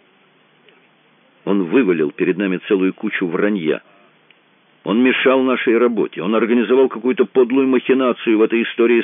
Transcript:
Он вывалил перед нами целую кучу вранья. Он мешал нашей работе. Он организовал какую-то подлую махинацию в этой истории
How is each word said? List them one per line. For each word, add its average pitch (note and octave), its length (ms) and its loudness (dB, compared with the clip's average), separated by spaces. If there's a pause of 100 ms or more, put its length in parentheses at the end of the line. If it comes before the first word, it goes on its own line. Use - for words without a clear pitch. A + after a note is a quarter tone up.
(1500)
Он G2 160 0
вывалил E2+ 480 0
перед F2 260 -2
нами F#2+ 200 -4 (100)
целую F#2+ 260 0
кучу - 320 -6
вранья. F2 560 -2 (1000)
Он G#2 180 0
мешал B2+ 420 2
нашей B2 340 0
работе. A2 440 -2
Он G2+ 140 -4
организовал A#2+ 540 2
какую-то A#2+ 340 -2
подлую C3 460 2
махинацию B2 680 0
в G#2 40 4
этой A2+ 220 0
истории A#2 400 2